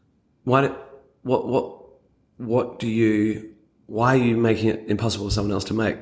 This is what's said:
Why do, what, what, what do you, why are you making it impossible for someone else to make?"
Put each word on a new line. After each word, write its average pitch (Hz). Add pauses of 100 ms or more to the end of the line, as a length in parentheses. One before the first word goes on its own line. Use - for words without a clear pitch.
(440)
Why 135
do, - (480)
what, 127
what, - (640)
what -
do 120
you, 110 (360)
why 117
are 127
you 117
making 110
it -
impossible 104
for 101
someone 101
else 98
to -
make?" 110